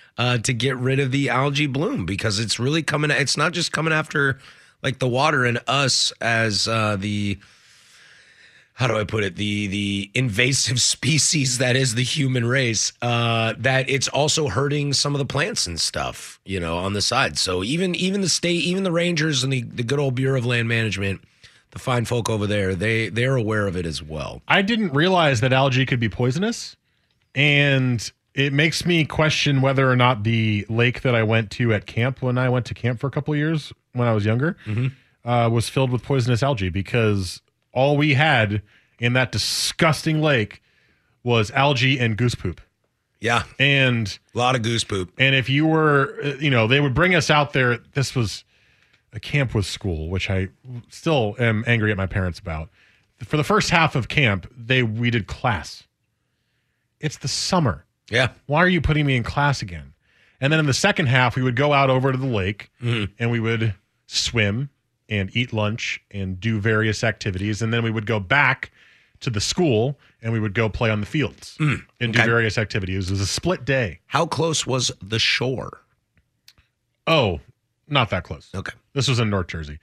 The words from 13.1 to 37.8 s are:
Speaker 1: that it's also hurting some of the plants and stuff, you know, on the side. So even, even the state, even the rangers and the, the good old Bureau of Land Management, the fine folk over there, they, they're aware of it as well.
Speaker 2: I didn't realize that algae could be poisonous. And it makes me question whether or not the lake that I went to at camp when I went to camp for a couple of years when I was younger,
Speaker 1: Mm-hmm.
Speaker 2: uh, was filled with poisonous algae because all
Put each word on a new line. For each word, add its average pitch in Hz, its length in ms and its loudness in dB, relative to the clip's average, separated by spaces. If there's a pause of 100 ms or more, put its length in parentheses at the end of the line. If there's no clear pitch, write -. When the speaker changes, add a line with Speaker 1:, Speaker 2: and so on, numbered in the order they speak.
Speaker 1:
that 131 320 0
it's 135 180 0
also 147 400 0
hurting 143 460 -2
some 143 200 0
of 143 40 0
the 135 80 -2
plants 170 400 -2
and 85 120 -8
stuff, - 640 -6
you 95 160 -6
know, 85 180 -2
on 95 160 -2
the 101 80 -2
side. 123 360 0
So 92 240 -2
even, 170 320 -2
even 190 280 -2
the 185 60 0
state, 170 360 0
even 180 180 -2
the 185 100 -2
rangers 160 520 0
and 135 80 0
the, 127 100 -2
the 113 200 -8
good 135 160 -2
old 139 160 0
Bureau 131 240 0
of 117 80 -2
Land 120 220 0
Management, 101 520 -2 (520)
the - 60 -16
fine 123 280 -2
folk 117 240 -2
over 104 160 -2
there, 98 280 0
they, 110 360 -2
they're 123 260 0
aware 107 300 0
of 90 100 -4
it 90 80 -4
as 78 180 -6
well. 76 460 -10
Speaker 2:
I 185 140 4
didn't 214 320 -2
realize 156 480 4
that 127 100 2
algae 131 320 2
could 123 160 0
be 113 80 0
poisonous. 131 640 -4 (600)
And 139 760 2 (240)
it 139 180 0
makes 151 340 0
me 170 180 4
question 147 560 2
whether 135 300 4
or 123 60 4
not 123 280 4
the 110 460 2
lake 117 320 0
that 127 120 2
I 113 80 4
went 110 300 2
to 113 220 2
at 95 120 -2
camp 127 360 -2
when 123 160 0
I 127 100 2
went 123 180 0
to - 80 -8
camp 120 240 -2
for - 80 -4
a 131 40 0
couple 151 240 -4
of 147 40 0
years 151 340 -2 (200)
when 120 160 0
I 113 60 4
was 104 100 0
younger, 120 320 2 (100)
Speaker 1:
Mm-hmm. 120 640 -6
Speaker 2:
uh, 120 220 4
was 117 180 0
filled 135 220 0
with 123 120 -2
poisonous 123 400 2
algae 113 280 0
because 98 720 0 (320)
all 143 240 2